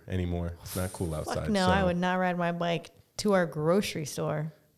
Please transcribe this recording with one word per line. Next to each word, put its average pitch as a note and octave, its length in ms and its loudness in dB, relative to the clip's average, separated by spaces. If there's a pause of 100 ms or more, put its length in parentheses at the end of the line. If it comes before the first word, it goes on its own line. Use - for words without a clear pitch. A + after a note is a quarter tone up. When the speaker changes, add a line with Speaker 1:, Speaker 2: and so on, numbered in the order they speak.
Speaker 1:
anymore. F2 440 -2 (100)
It's - 140 -8
not F#2 160 -2
cool E2 220 -4
outside. D2+ 260 -4
Speaker 2:
Fuck D#2+ 100 -4
no, F#3 180 4
I F#3+ 120 6
Speaker 1:
so F#3 60 2
Speaker 2:
would F3 120 2
not F3+ 160 0
ride F3+ 240 0
my F3 140 0
bike E3+ 380 -2 (280)
to G#3 140 2
our F3+ 140 4
grocery D#3+ 600 0
store. D#3 460 -4 (260)